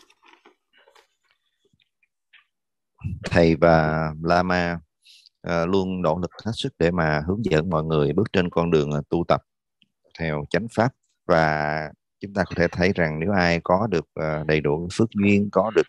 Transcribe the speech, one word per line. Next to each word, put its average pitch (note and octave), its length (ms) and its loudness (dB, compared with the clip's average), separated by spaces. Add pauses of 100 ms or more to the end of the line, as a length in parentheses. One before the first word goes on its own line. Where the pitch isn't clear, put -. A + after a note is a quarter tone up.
(3250)
Thầy E2 260 6
và D#2 540 4 (120)
Lama, F2 560 0 (640)
ờ, E2+ 260 -2
luôn F#2 360 -2
nỗ E2 160 0
lực F2+ 120 -6 (140)
hết A2 100 -6
sức - 240 -8
để E2 120 2
mà D#2 360 0
hướng G#2 180 -2
dẫn D#2+ 260 0
mọi D#2 140 -2
người D2+ 280 0
bước G2 200 -2
trên F2+ 180 0
con E2+ 200 0
đường, D2 200 2
ờ, D2 180 -4
tu E2+ 200 0
tập C#2+ 140 2 (760)
theo D2+ 320 -6
chánh G2 240 -2
pháp. A2+ 200 0 (320)
Và D2+ 680 0 (280)
chúng G2+ 140 -14
ta G2 100 0
có - 120 -10
thể E2+ 120 2
thấy F2+ 260 0
rằng D#2 260 -2
nếu F#2 120 -2
ai F2 320 2
có F#2+ 260 0
được, E2 240 -2
ờ, D#2 300 -4
đầy D#2 160 0
đủ D2 320 -2
phước A2+ 180 0
duyên, G2+ 420 2
có G2+ 220 2
được - 140 4